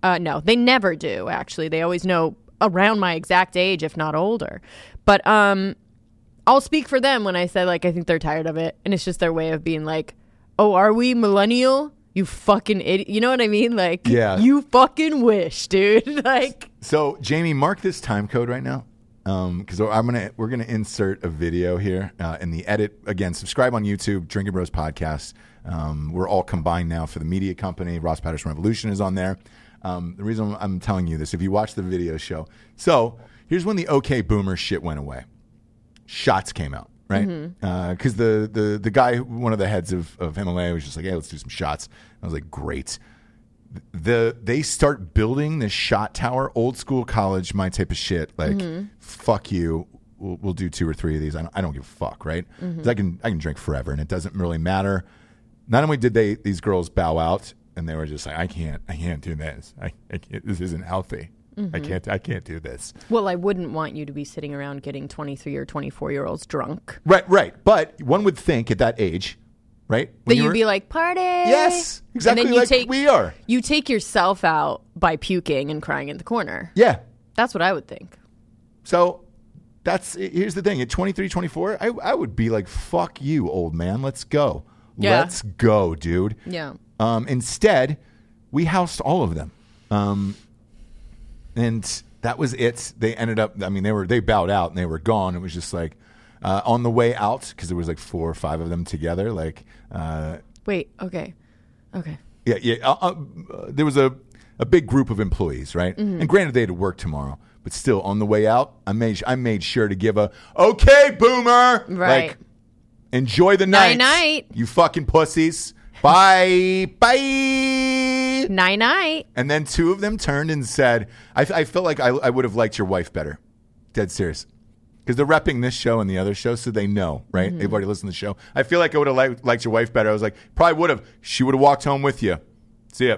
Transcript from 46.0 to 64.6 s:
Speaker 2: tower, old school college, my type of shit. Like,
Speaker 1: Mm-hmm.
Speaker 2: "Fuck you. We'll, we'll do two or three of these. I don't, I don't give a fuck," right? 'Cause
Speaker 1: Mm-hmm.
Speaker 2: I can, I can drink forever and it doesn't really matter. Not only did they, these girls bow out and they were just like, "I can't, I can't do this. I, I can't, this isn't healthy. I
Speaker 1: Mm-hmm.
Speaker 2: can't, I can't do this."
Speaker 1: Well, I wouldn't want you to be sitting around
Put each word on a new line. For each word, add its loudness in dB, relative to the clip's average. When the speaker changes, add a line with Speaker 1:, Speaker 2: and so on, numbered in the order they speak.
Speaker 2:
tower, -4
old -2
school -4
college, -2
my 0
type -4
of -4
shit. -4
Like, -2
Speaker 1:
Mm-hmm. -8
Speaker 2:
"Fuck -4
you. -2
We'll, -12
we'll -6
do -4
two -4
or -2
three -4
of -4
these. -6
I -8
don't, -12
I -6
don't -6
give -12
a -20
fuck," -12
right? -6
'Cause -10
Speaker 1:
Mm-hmm. -4
Speaker 2:
I 2
can, -4
I -2
can -4
drink -8
forever -6
and -6
it -8
doesn't -6
really -4
matter. -2
Not 6
only 0
did 2
they, 4
these -4
girls 0
bow 0
out -2
and -8
they -6
were -6
just -12
like, -10
"I -4
can't, -8
I -8
can't -6
do -8
this. -12
I, -10
I -8
can't, -14
this -6
isn't -6
healthy. -8
I -12
Speaker 1:
Mm-hmm. -8
Speaker 2:
can't, -8
I -4
can't -8
do -12
this." -14
Speaker 1:
Well, 0
I -4
wouldn't -4
want -6
you -10
to -16
be -10
sitting -12
around -12